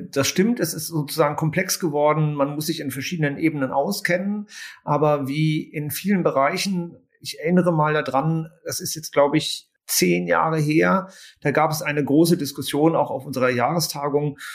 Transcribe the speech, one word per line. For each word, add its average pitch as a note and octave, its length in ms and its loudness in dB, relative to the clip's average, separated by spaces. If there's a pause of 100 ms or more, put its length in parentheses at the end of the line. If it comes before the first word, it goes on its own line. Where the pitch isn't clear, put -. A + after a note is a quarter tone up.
das C#3 180 0
stimmt. A#3 320 2
Es E3+ 140 -2
ist D#3+ 140 -10
sozusagen D3+ 480 -2
komplex D#3+ 440 -2
geworden. D3+ 540 2
Man C#3+ 220 -2
muss D#3 100 -6
sich D#3 140 -4
in C#3+ 100 -8
verschiedenen C#3 480 -4
Ebenen D3+ 340 0
auskennen. F#3+ 760 -2 (360)
Aber D3 440 2
wie D#3 340 0
in D3+ 300 -8
vielen F#3 320 0
Bereichen, E3+ 720 0 (240)
ich - 200 -12
erinnere F3 320 4
mal D3+ 220 2
daran, D#3 560 -2 (160)
das D3+ 140 -8
ist F3+ 160 -8
jetzt, D#3 160 -12
glaube C#3+ 260 4
ich, - 320 -4 (160)
zehn F3+ 400 0
Jahre D#3+ 320 2
her, F3+ 520 2 (320)
da D3 100 0
gab D#3 180 2
es D#3 120 -4
eine D3 220 -2
große D#3+ 340 6
Diskussion D3 580 0
auch C#3 160 0
auf C3 140 -8
unserer B2+ 240 0
Jahrestagung C#3+ 880 -2 (160)